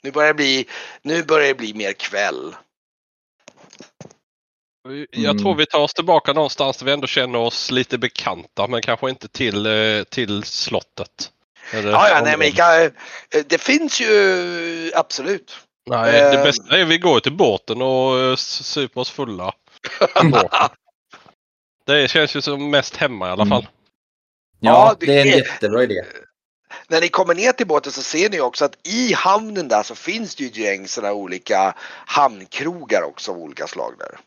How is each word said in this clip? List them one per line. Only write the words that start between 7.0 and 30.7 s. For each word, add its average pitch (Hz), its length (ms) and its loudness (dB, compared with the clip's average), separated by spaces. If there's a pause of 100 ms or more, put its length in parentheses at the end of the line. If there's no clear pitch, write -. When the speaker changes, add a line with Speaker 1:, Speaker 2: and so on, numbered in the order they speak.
Speaker 2:
känner 123 320 0
oss 117 320 -2
lite 127 260 -2
bekanta, 101 680 -4
men 117 140 -4
kanske 131 280 -4
inte 127 180 -12
till, 107 380 -2
eh, 107 380 0
till 104 400 -4
slottet. - 880 -8 (420)
Eller 104 180 -4
Speaker 1:
Ja, 190 180 6
ja, 180 40 4
nej, 151 220 2
Speaker 2:
området. 156 40 -6
Speaker 1:
men 151 120 2
kan, 170 320 6
eh, - 640 -4
det 147 140 0
finns 294 400 0
ju, 175 960 0
absolut. 165 600 -4 (320)
Speaker 2:
Nej, 117 220 2
det 139 260 6
Speaker 1:
Ehm. 139 60 2
Speaker 2:
bästa 143 340 0
är 190 60 4
att 165 40 0
vi 165 100 2
går 175 220 4
till 135 180 -2
båten 117 440 0
och, 131 380 0
eh, 131 140 2
s-, - 320 -6
super 127 360 -4
oss 127 80 -6
fulla. 98 440 -8 (280)
Speaker 1:
<laughs> - 340 -2
Speaker 2:
På - 160 4
båten. - 380 2 (1160)
Det 139 260 2
känns 151 240 0
ju 143 60 -4
som 143 280 -6
mest 143 260 0
hemma 113 320 -4
i 90 40 -4
alla 95 120 -2
Speaker 3:
Mm. 101 60 2
Speaker 2:
fall. 123 180 0 (920)
Speaker 3:
Ja, 110 120 2
Speaker 1:
Ja, 208 280 8
det 170 60 -4
Speaker 3:
det 139 120 4
är 139 40 6
en 139 60 4
Speaker 1:
är 143 100 6
Speaker 3:
jättebra 113 460 0
idé. 98 200 -2 (840)
Speaker 1:
När 165 140 2
ni 170 80 0
kommer 175 260 2
ner 220 160 2
till 233 160 -2
båten 147 240 0
så 135 100 -10
ser 170 280 -2
ni 190 100 -4
också 131 260 0
att - 220 -6
i 226 260 -2
hamnen 202 540 0
där 107 160 2
så 117 120 -10
finns 196 400 -8
det 147 80 -8
ju 127 60 -8
ett 107 80 -14
gäng 98 300 -4